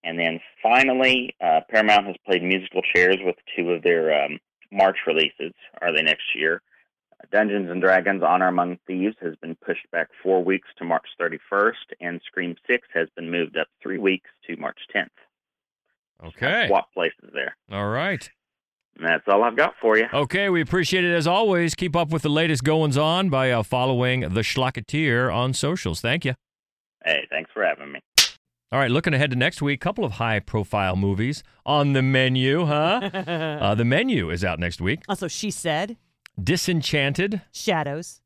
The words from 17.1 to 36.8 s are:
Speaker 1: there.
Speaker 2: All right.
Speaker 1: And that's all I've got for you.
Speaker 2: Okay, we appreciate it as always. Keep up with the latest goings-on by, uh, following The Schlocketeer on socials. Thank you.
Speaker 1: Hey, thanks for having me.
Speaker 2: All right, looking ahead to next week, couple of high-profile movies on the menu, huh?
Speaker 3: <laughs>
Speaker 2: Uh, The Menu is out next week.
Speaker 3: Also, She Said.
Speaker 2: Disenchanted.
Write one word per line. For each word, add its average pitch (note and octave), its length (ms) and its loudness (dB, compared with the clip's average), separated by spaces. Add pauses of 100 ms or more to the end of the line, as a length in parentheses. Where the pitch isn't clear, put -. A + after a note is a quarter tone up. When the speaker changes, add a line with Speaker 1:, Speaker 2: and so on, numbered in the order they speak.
Speaker 1:
there. - 240 -8 (140)
Speaker 2:
All G2+ 180 -4
right. D#3+ 420 -4 (680)
Speaker 1:
And D#2+ 100 -6
that's D#2+ 200 0
all G2+ 160 4
I've A#2 140 0
got D3+ 240 0
for A2 160 4
you. A2 160 4
Speaker 2:
Okay, F3+ 380 -2
we F3 100 2
appreciate F3 440 0
it F3 100 2
as D#3+ 120 0
always. F3+ 480 2
Keep E3+ 220 -4
up E3 140 0
with D#3+ 120 -2
the D#3 60 -2
latest D3+ 340 0
goings-on D#3 680 2
by, C3 200 0
uh, A#2 120 0
following B2+ 580 0
The F#2+ 220 -2
Schlocketeer B2+ 920 -2
on B2 200 0
socials. C#3 480 -4
Thank C#3+ 240 -2
you. B2+ 80 -2 (680)
Speaker 1:
Hey, D2+ 280 0
thanks D#2 240 -8
for G#2+ 100 -2
having C#2+ 280 -4
me. C#2 80 -14 (680)
Speaker 2:
All B2 80 0
right, C3 120 2
looking D3+ 240 0
ahead C#3 160 2
to B2 60 -4
next D3 260 0
week, C#3+ 180 -2
couple G3+ 240 -4
of A2+ 80 -4
high-profile G#2 840 -2
movies G2 460 -2 (220)
on C#3+ 300 2
the C3 80 4
menu, C3 640 2
huh? E3+ 460 0
Speaker 3:
<laughs> D#3+ 500 -6
Speaker 2:
Uh, G2+ 120 2
The A2+ 100 2
Menu C#3+ 460 0
is E2+ 140 -4
out E2+ 140 -2
next F2 220 -4
week. G2+ 280 -2
Speaker 3:
Also, G3 200 -4
She G#3 220 -6
Said. F3 460 -4 (460)
Speaker 2:
Disenchanted. E3+ 1000 0 (100)